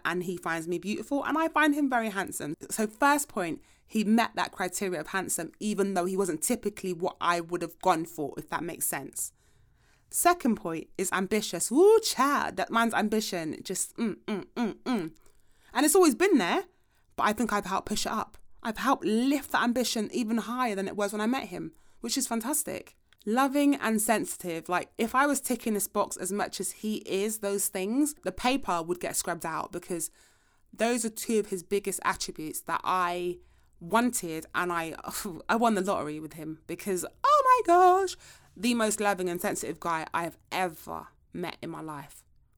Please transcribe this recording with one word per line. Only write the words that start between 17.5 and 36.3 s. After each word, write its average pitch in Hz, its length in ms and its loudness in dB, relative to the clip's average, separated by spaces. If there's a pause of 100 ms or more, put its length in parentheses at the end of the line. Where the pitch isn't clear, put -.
I've 202 140 0
helped 190 220 -4
push - 180 -2
it - 60 -4
up. - 260 -6 (240)
I've 220 160 -6
helped 240 260 2
lift 254 480 2
that - 100 2
ambition 233 480 0
even 226 280 0
higher 226 360 -2
than 196 140 -4
it 180 80 -8
was 202 160 -2
when 208 80 -4
I 214 60 0
met 247 220 0
him, 165 240 -8 (280)
which 233 160 -4
is 262 100 -2
fantastic. - 720 -4 (320)
Loving 277 460 4
and 220 260 0
sensitive. 180 680 -2
Like, 175 300 -2
if 226 140 0
I 262 140 4
was 277 140 2
ticking 233 340 -2
this 196 140 -2
box - 280 -2
as 180 140 -6
much 202 300 -4
as 185 100 -6
he 214 280 -4
is, 208 400 -4
those 202 280 -2
things, 233 560 0
the 185 80 -4
paper 247 500 0
would 175 200 -4
get 180 160 -4
scrubbed 170 280 -4
out, 160 280 -6
because 175 400 -6 (600)
those 233 320 0
are 226 60 -2
two 220 300 0
of 208 80 -2
his 180 160 -6
biggest 196 400 -2
attributes 156 560 -4
that - 240 -4
I 175 540 -2 (420)
wanted, 180 760 0
and 180 180 -2
I, 165 220 -4 (280)
<laughs> 175 260 -10
I 220 80 2
won 226 180 4
the 185 60 2
lottery 151 400 -2
with 156 140 -12